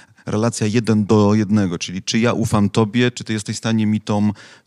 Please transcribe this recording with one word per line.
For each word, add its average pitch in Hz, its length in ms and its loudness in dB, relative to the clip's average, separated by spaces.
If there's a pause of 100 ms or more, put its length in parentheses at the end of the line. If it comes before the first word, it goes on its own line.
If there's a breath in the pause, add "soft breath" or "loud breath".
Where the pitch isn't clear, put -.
(260 loud breath)
relacja 110 420 -2
jeden 107 380 2
do 104 280 4
jednego, 101 460 0
czyli 90 240 -8
czy - 160 -2
ja 113 140 0
ufam 104 360 0
tobie, 117 420 0
czy - 120 -14
ty 110 100 -6
jesteś 107 220 -6
w - 40 -10
stanie 113 260 0
mi 107 160 0
tą 104 300 0 (360 loud breath)